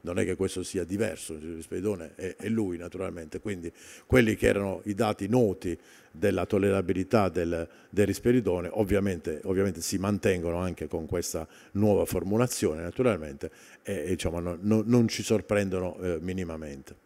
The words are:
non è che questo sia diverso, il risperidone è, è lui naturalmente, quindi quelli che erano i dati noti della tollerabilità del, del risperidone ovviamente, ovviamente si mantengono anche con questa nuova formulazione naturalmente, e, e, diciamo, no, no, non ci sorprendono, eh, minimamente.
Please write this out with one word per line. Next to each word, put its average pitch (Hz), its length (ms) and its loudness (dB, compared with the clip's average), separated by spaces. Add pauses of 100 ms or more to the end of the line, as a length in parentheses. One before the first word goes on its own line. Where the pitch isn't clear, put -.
non 87 180 -2
è 95 60 2
che 90 100 -2
questo 92 280 -4
sia 90 200 -4
diverso, 90 480 -4
il 80 240 -10
risperidone 90 600 -6
è, 92 220 -8
è 104 120 -6
lui 104 260 0
naturalmente, 87 640 -8
quindi 87 320 -6 (340)
quelli 120 300 6
che 113 120 2
erano 98 360 0
i 104 120 -4
dati 104 340 0
noti 101 500 2 (320)
della 92 340 0
tollerabilità 98 840 2
del, 85 360 -2 (240)
del 101 160 4
risperidone 95 640 2
ovviamente, 95 760 0
ovviamente 95 340 0
si 92 180 -4
mantengono 90 600 0
anche 87 320 -4
con 82 160 -4
questa 85 420 -6 (240)
nuova 98 320 4
formulazione 95 760 0
naturalmente, 85 680 -2 (320)
e, 95 260 -4
e, - 20 -4
diciamo, 85 320 0
no, 87 180 -4
no, 104 260 4
non 117 220 6
ci 110 160 -4
sorprendono, 95 760 0
eh, 90 180 -2
minimamente. 80 760 -8 (100)